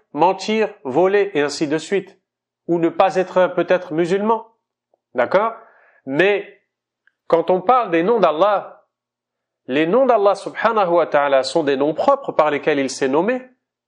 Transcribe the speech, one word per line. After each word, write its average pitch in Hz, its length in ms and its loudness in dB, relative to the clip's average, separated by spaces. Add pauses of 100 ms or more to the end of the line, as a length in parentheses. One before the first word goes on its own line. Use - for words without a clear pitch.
(120)
mentir, 196 600 -2 (120)
voler, 190 500 0
et 147 60 0
ainsi 143 260 -2
de 151 120 -2
suite. - 420 -6 (460)
Ou 170 120 -2
ne 165 100 0
pas 180 280 0
être 185 320 2
peut-être 180 440 -2
musulman. 196 540 -2 (680)
D'accord ? 185 400 0 (520)
Mais 185 560 -2 (640)
quand 165 240 2
on 185 100 2
parle 233 300 2
des 165 120 2
noms 214 180 0
d'Allah, 175 680 0 (800)
les 147 200 0
noms 247 200 2
d'Allah 202 280 2
subhanahu 202 540 -2
wa 170 180 2
ta'ala 143 360 2
sont 156 220 -2
des 139 120 0
noms 147 180 -2
propres 277 380 0
par 151 180 2
lesquels 147 280 -2
il 135 100 -2
s'est 135 200 -4
nommé, 202 340 0 (460)